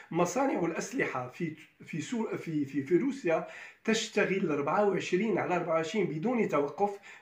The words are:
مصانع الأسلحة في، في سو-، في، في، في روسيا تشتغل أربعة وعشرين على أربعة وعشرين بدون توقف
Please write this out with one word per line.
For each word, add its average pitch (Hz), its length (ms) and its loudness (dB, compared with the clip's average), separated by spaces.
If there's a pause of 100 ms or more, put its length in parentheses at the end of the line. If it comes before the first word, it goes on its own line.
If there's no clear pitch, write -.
(120)
مصانع 196 480 0
الأسلحة 143 720 -2
في، 156 260 -6 (280)
في 151 180 -6
سو-، 214 360 -4
في، 151 280 -2
في، 135 180 -2
في 170 140 4
روسيا 165 500 0 (360)
تشتغل 190 680 2
أربعة 160 380 2
وعشرين 185 480 2
على 151 180 2
أربعة 165 180 0
وعشرين 165 320 2
بدون 185 420 0
توقف 151 520 0 (220)